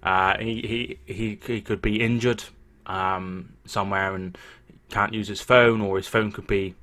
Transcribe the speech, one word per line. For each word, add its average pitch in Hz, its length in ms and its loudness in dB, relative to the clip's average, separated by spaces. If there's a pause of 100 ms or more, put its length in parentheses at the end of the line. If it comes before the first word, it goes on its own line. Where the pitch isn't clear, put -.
Uh, 95 380 2
he, 117 640 -6
he, - 80 -12
he, 104 320 -6
he 113 160 -4
could 104 220 -4
be 107 180 2
injured, 117 420 0 (440)
um, 92 640 -4 (120)
somewhere 98 500 -2
and 92 200 -8 (540)
can't 110 240 0
use 107 140 -4
his 104 140 -8
phone, 117 400 6
or 98 160 0
his 95 100 -4
phone 107 240 0
could - 160 -14
be 95 360 -2